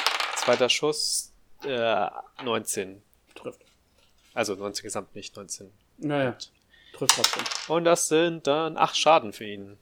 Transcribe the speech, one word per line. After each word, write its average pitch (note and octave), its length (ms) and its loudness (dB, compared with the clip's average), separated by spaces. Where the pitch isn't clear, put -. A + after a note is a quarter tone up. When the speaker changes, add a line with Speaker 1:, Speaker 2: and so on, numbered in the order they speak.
Speaker 1:
Zweiter B2 320 4
Schuss, - 640 0
äh, A2+ 440 2
neunzehn. G#2+ 560 -4
Speaker 2:
Trifft. - 300 -14
Speaker 1:
Also G#2+ 220 0
neunzehn G2+ 280 -8
gesamt, G#2 300 -10
nicht - 220 -16
neunzehn. G2 340 -14
Speaker 2:
Naja, C#3+ 320 -2
Speaker 1:
Und - 220 -12
Speaker 2:
trifft - 220 0
trotzdem. - 300 0
Speaker 1:
und E3+ 100 2
das E3+ 240 4
sind E3 380 2
dann D#3+ 300 0
acht - 200 2
Schaden D3+ 360 4
für - 120 -12
ihn. G2+ 380 -12